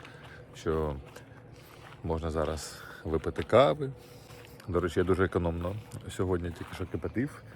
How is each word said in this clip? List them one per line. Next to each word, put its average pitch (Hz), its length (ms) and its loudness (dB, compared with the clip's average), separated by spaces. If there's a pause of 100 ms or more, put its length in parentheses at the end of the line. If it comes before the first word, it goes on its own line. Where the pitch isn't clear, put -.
(560)
що 78 400 0 (1080)
можна 80 280 0
зараз 78 500 0 (220)
випити 80 400 0
кави. 147 480 8 (760)
До 87 120 4
речі, 87 200 2
я 92 40 6
дуже 92 220 6
економно 87 500 0 (340)
сьогодні 90 420 0
тільки - 240 -8
що 90 100 -4
кипятив. 92 580 -2 (120)